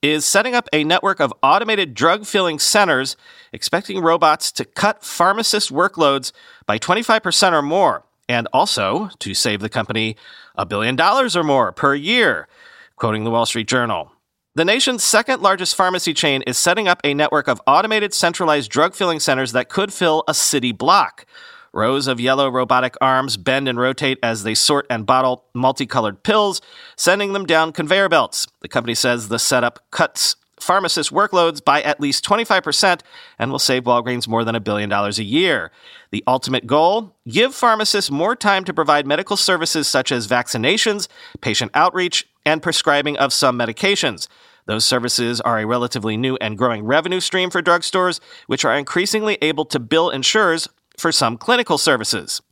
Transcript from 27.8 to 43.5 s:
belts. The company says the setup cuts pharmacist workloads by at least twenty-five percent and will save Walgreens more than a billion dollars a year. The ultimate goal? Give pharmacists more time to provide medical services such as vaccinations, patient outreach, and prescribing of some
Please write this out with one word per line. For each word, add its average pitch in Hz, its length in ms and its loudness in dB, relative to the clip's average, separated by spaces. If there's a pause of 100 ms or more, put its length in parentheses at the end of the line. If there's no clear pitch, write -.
belts. 151 380 0 (140)
The - 80 -16
company 120 260 -2
says 120 340 -2
the 113 100 -4
setup 120 420 0 (100)
cuts - 460 -2 (240)
pharmacist 180 500 0
workloads 170 520 0
by 147 200 2
at 147 180 -2
least 143 240 -2
twenty-five 208 380 0
percent 175 400 0 (360)
and 113 120 -4
will 131 80 -4
save 127 240 0
Walgreens 120 460 0
more 113 160 0
than 113 100 -2
a 113 60 -2
billion 104 280 -4
dollars 101 300 -2
a 113 60 -4
year. 123 480 0 (400)
The 104 160 -6
ultimate 131 380 -2
goal? 175 500 0 (120)
Give 220 240 0
pharmacists 214 580 0
more 175 260 -2
time 196 280 0
to 190 80 -8
provide 147 340 2
medical 175 300 -2
services 165 520 0
such 127 240 0
as 117 160 -4
vaccinations, 139 800 0 (320)
patient 110 340 -4
outreach, 175 520 0 (200)
and 151 160 2
prescribing 147 560 0
of 135 140 0
some 127 260 2